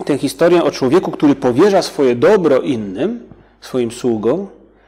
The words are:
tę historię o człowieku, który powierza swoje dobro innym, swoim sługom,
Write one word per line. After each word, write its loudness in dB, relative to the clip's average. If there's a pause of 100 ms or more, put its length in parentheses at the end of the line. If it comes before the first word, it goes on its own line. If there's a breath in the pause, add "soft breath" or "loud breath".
tę -2
historię 0
o 0
człowieku, 0
który 2
powierza 2
swoje 0
dobro 2
innym, -6 (320 soft breath)
swoim -4
sługom, -2 (420 soft breath)